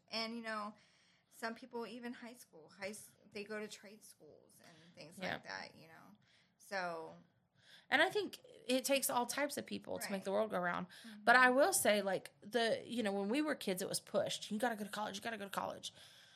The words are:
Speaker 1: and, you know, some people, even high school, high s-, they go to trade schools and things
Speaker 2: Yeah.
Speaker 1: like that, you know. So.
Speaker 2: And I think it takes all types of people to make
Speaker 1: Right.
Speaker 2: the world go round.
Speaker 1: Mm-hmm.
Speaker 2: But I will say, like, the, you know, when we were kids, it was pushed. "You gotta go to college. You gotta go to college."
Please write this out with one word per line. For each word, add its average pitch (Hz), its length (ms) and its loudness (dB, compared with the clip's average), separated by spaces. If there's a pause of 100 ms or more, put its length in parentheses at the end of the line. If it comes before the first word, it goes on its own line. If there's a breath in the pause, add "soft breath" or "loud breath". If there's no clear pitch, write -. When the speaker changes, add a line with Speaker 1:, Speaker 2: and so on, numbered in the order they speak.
(120)
Speaker 1:
and, 226 240 -4
you 233 80 -8
know, 214 300 -4 (680 soft breath)
some 226 160 -4
people, 233 320 -10
even 240 240 -10
high 247 220 -14
school, 165 360 -20 (120)
high 196 80 -4
s-, - 220 -14 (220)
they 208 120 -8
go 214 120 -8
to 214 120 -6
trade 214 340 -18
schools - 560 -20
and - 360 -20
things 170 260 -16
Speaker 2:
Yeah. 180 140 -2
Speaker 1:
like - 100 -10
that, 95 240 -8 (100)
you 160 80 -20
know. 160 200 -20 (640 soft breath)
So. 170 420 -4 (760 loud breath)
Speaker 2:
And 269 120 6
I 370 80 6
think 202 280 -2 (300)
it 254 160 4
takes 269 260 2
all 247 160 2
types 285 320 -2
of 214 80 -6
people 196 320 -6
to 185 140 -4
make 196 80 -2
Speaker 1:
Right. 190 60 -8
Speaker 2:
the 196 80 -2
world 214 180 2
go 190 80 0
round. 175 280 -2
Speaker 1:
Mm-hmm. 214 360 -16
Speaker 2:
But 240 140 10
I 254 140 10
will 285 200 6
say, 214 300 4
like, 190 300 -2 (140)
the, 214 400 2
you 240 160 -4
know, 202 120 2
when 202 160 0
we 294 120 2
were 302 140 0
kids, 185 260 -2
it 190 60 -4
was - 140 -2
pushed. - 500 -2
"You 214 80 -2
gotta 233 160 0
go 208 80 -6
to 196 60 -8
college. 202 260 -4
You 196 60 -8
gotta 226 160 -6
go 202 80 -6
to 196 40 -10
college." - 440 -4 (420 loud breath)